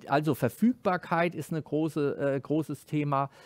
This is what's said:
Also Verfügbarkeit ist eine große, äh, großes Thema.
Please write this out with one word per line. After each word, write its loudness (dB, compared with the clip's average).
Also 2
Verfügbarkeit 0
ist -8
eine -4
große, 0
äh, -2
großes -2
Thema. 0